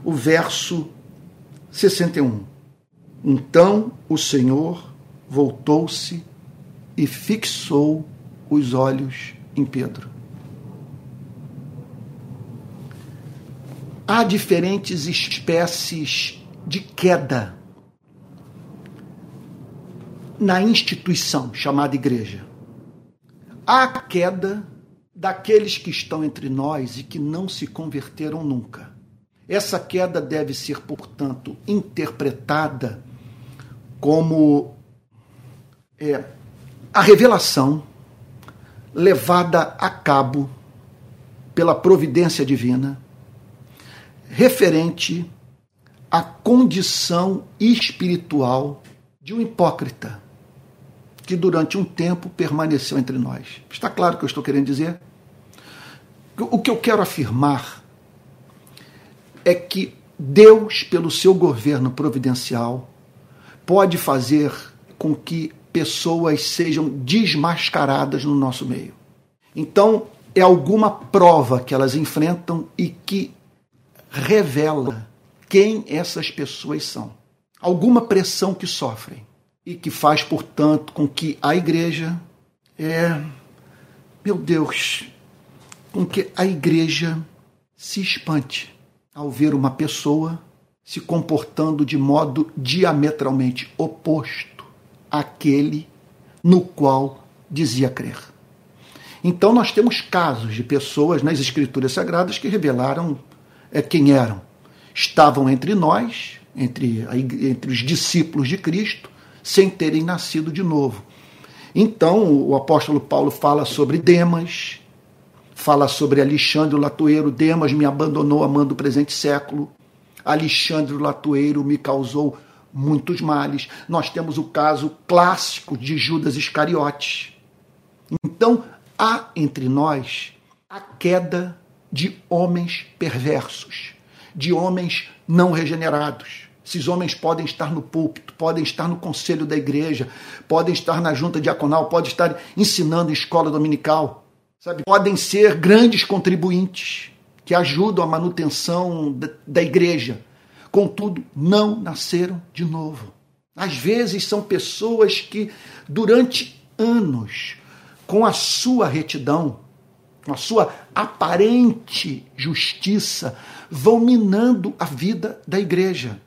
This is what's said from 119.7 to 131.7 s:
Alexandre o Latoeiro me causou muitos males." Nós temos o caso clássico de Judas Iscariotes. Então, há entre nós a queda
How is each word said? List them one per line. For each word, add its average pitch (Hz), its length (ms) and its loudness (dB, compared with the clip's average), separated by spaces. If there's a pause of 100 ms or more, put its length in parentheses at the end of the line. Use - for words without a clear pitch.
Alexandre 151 720 -2
o 143 40 -6
Latoeiro 147 640 0
me 143 140 0
causou 139 600 -2 (340)
muitos 147 500 -2
males." 143 440 -2 (220)
Nós 160 220 -2
temos 160 260 -6
o 156 80 -2
caso 151 640 -2
clássico 175 680 2
de 135 220 -6
Judas 143 400 -2
Iscariotes. 151 960 -2 (920)
Então, 233 420 2 (340)
há 226 360 -2
entre 139 320 -4
nós 139 680 -2 (340)
a - 100 -18
queda 175 800 -2 (320)